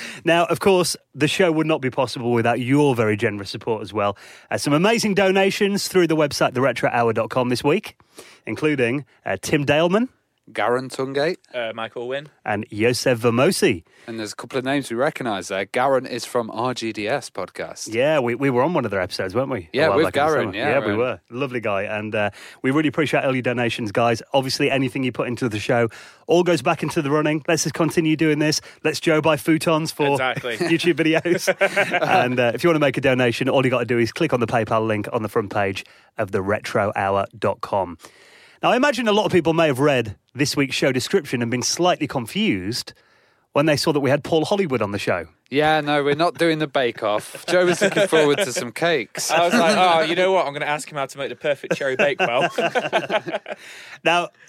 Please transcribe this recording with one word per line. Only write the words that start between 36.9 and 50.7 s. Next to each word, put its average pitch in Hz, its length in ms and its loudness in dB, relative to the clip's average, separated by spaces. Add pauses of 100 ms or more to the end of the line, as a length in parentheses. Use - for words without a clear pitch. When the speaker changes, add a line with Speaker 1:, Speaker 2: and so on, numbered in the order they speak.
Speaker 1:
hour 98 300 0 (120)
dot 101 220 -2
com. 87 360 -4 (640)
Now, 165 100 2
I 226 60 4
imagine 247 320 0
a - 20 4
lot 202 140 2
of 156 80 -4
people 165 200 4
may 165 140 4
have 127 120 0
read 127 360 2 (200)
this 139 200 -2
week's 135 180 0
show 139 200 0
description 139 480 -2
and 117 100 -2
been 123 100 -2
slightly 165 460 0
confused 120 840 -4 (580)
when 143 140 2
they 151 100 4
saw 156 160 0
that 147 80 0
we 135 100 2
had - 140 2
Paul 156 220 0
Hollywood 165 360 0
on 101 100 -2
the 101 60 -4
show. 90 280 -4 (240)
Speaker 2:
Yeah, 151 320 2
no, 147 200 0
we're 143 140 0
not 160 220 0
doing 160 220 2
the 151 80 -2
Bake 127 360 -2
Off. - 420 -4
<laughs> - 40 -6
Joe 180 160 4
was 175 160 0
looking 202 260 2
forward 151 300 4
to 135 160 -2
some 127 180 -6
cakes. 156 580 -2
Speaker 3:
I 160 140 2
was 170 100 2
like, 170 240 4
"Oh, 175 260 4
you 165 120 -2
know 185 160 2
what? 170 160 2
I'm 143 60 -6
gonna 143 120 -6
ask 147 240 -4